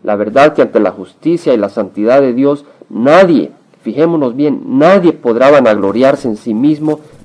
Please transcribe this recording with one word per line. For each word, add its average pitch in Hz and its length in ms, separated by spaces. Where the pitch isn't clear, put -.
La 107 100
verdad 113 380
que 151 100
ante 120 160
la 95 140
justicia 147 600
y 123 40
la 101 120
santidad 107 520
de 131 120
Dios, 139 320
nadie, 139 600
fijémonos 139 540
bien, 135 420
nadie 170 360
podrá 120 360
vanagloriarse 120 760
en 107 80
sí 117 160
mismo 151 480